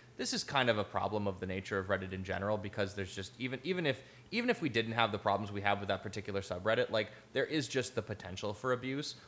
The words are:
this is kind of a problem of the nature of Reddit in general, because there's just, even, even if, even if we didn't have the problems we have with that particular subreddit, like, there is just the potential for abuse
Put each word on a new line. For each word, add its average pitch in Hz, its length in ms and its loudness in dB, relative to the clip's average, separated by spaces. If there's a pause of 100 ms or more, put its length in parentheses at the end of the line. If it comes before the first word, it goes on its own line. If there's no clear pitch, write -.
(180)
this - 160 -2
is 220 100 -2
kind 131 260 4
of 107 80 6
a 104 60 4
problem 101 420 0
of 95 140 0
the 95 60 -4
nature 95 340 -2
of 92 80 -2
Reddit 95 240 0
in 95 120 -4
general, 95 340 0
because 101 360 -2
there's 98 220 -6
just, 95 240 -8
even, 127 240 -4
even 180 220 0
if, 135 160 2 (300)
even 240 180 2
if - 120 2
we 156 80 2
didn't 113 220 2
have 113 200 4
the 104 60 0
problems 101 340 2
we 101 100 -4
have 101 180 4
with 98 80 -6
that 98 160 0
particular 98 380 -4
subreddit, 104 500 2
like, 107 200 2 (220)
there 135 120 2
is 147 220 0
just - 280 -2
the 110 60 -2
potential 101 520 -6
for 127 200 0
abuse 131 420 -4 (120)